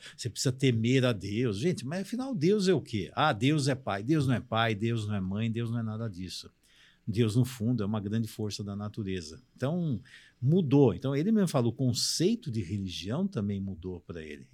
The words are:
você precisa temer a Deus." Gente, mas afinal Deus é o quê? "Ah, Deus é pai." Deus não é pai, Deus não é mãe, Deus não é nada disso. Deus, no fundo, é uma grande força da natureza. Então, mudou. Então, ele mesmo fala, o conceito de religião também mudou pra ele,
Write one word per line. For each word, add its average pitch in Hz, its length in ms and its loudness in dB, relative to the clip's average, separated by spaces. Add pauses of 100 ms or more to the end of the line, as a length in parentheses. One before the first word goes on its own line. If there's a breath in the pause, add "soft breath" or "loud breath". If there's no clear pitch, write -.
(140 loud breath)
você - 140 -8
precisa - 240 -2
temer 123 500 4
a 123 120 4
Deus." 101 440 -2
Gente, 147 280 -2
mas 180 160 -4
afinal 254 320 -6
Deus 185 340 4
é 185 60 6
o 131 60 2
quê? 92 340 -4
"Ah, 147 180 4
Deus 135 360 2
é 135 60 2
pai." 104 280 -4
Deus 143 240 2
não 131 80 2
é 98 60 0
pai, 113 340 0
Deus 110 340 -2
não 107 60 -2
é 101 60 -2
mãe, 104 300 -2
Deus 113 200 -4
não 120 80 -4
é 113 40 -4
nada 110 280 -6
disso. 90 400 -12 (580 soft breath)
Deus, 107 280 2
no 127 100 6
fundo, 117 360 -2
é 98 40 -2
uma 107 160 -2
grande 107 260 -2
força 107 340 -6
da 101 140 -8
natureza. 95 680 -8 (140)
Então, 151 420 -2 (420 loud breath)
mudou. 139 540 6
Então, 139 220 -2
ele 180 160 0
mesmo 202 160 4
fala, 123 180 2
o 117 60 2
conceito 151 800 0
de 110 100 -2
religião 98 640 -4
também 101 340 -2
mudou 90 400 -8
pra 85 220 -12
ele, 73 320 -14